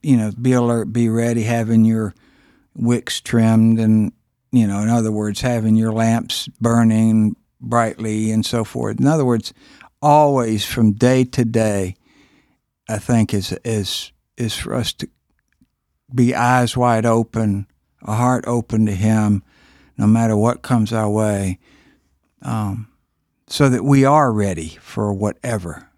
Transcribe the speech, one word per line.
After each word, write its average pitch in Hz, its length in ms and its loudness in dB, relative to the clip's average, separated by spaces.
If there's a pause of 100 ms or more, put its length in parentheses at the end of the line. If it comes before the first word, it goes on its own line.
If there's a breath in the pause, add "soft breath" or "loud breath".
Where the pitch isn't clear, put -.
you 135 120 4
know, 107 240 0
"Be 127 140 0
alert, 120 400 0
be 117 160 2
ready, 117 320 0
having 113 440 2
your 110 280 0 (640 soft breath)
wicks - 440 -2
trimmed," 113 600 2
and, 110 320 2 (400)
you 117 160 4
know, 101 140 -4
in 110 80 0
other 113 220 0
words, 104 300 -4
having 113 340 0
your 110 160 0
lamps 113 560 -2 (140)
burning 110 720 2 (240)
brightly 110 720 -2
and 110 140 0
so 117 180 -2
forth. 110 360 -6
In 131 80 2
other 151 180 2
words, 117 280 0 (500 loud breath)
always 143 640 2
from 110 280 2
day 127 320 2
to 127 180 -2
day, 107 520 -2 (920 soft breath)
I 107 120 -6
think 113 340 0
is, 101 180 -4 (140)
is, 107 460 -6 (260)
is 113 180 -4
for - 200 -8
us 120 180 -4
to - 160 -10 (1040)
be 123 200 2
eyes 123 420 0
wide 120 300 0
open, 113 600 -2 (340)
a 107 140 -6
heart 123 320 0
open 113 400 -2
to 101 60 -2
him, 104 500 0 (520 soft breath)
no 104 120 0
matter 113 280 2
what 113 280 0
comes 110 280 0
our 110 160 -2
way, 104 520 -2 (840 soft breath)
um, 107 460 -6 (580)
so 143 240 2
that 123 140 0
we 139 220 4
are 139 280 4
ready 90 480 -4
for 104 320 -4
whatever 98 760 -6 (100)